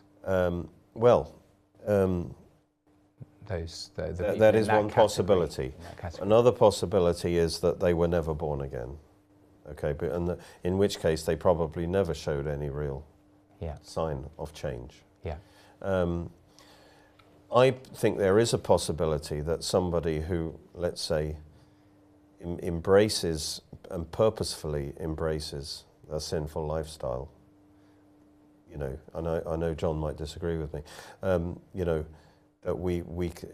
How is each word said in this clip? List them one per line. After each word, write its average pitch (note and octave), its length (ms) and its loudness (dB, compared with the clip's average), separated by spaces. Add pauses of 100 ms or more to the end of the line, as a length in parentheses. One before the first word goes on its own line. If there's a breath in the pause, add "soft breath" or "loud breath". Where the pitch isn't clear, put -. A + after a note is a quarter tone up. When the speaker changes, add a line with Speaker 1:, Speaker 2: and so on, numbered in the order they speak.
(240)
Speaker 1:
Um, F2+ 440 0 (240)
well, A2 400 4 (540)
um, F#2 480 2 (1120)
Speaker 2:
Those, E2 480 -8
the, E2+ 80 -6
the D#2+ 60 -4
Speaker 1:
that, E2+ 100 -6
Speaker 2:
people G2 220 0
Speaker 1:
that G#2+ 160 10
Speaker 2:
in A2+ 40 6
Speaker 1:
is G#2 60 2
Speaker 2:
that G#2+ 100 4
Speaker 1:
one G#2+ 140 4
Speaker 2:
category, A2+ 160 6
Speaker 1:
possibility. F2+ 600 2
Speaker 2:
in - 180 -12
that - 120 -16
category. - 300 -10
Speaker 1:
Another A#2 260 8
possibility F2 840 4
is E2 220 0
that - 200 2
they F2 140 4
were E2+ 140 2
never D#2+ 260 0
born D2 260 -4
again. C2+ 380 -10 (720)
Okay, D2 220 -4
but, D2+ 180 -4
and F2 180 -2
the, F2 100 -4 (260 loud breath)
in F2+ 120 0
which G2 240 2
case D#2+ 220 0
they E2+ 140 0
probably E2 500 0
never F#2 260 0
showed D2 340 -4
any D2 220 -4
real C#2 380 -6 (540)
Speaker 2:
Yeah. D#2 220 -10
Speaker 1:
sign D2 440 -4 (120)
of D2+ 140 -10
change. B1 500 -10 (220)
Speaker 2:
Yeah. D#2 120 -8 (440 loud breath)
Speaker 1:
Um, F2 500 0 (1200 loud breath)
I B2+ 160 6
think - 480 -2
there G2 200 6
is A#2 140 4
a - 60 2
possibility D#2 840 0
that D#2 240 -4
somebody E2+ 560 0
who, E2 380 -4 (160)
let's F2 260 -4
say, D2+ 360 -2 (1080 soft breath)
em-, F2 200 -6
embraces F2+ 1000 2 (280)
and E2 200 -8
purposefully D#2+ 880 -2
embraces D#2 840 -6 (260)
a D#2 100 -6
sinful D#2 460 -6
lifestyle, D2+ 640 -8 (1400 soft breath)
you F2 60 -14
know, C#2+ 220 -6 (160)
and E2 140 -6
I, E2 200 0
I D#2+ 80 -2
know E2 180 -2
John D#2+ 220 -2
might D2+ 220 -4
disagree E2 400 -6
with D2+ 160 -8
me, D2 80 -8 (400 loud breath)
um, F2 360 -2 (160)
you F#2+ 120 -4
know, D#2 180 0 (580 soft breath)
that F2 160 -4
we, F2 240 -2
we F2 280 -6
c-, - 240 -14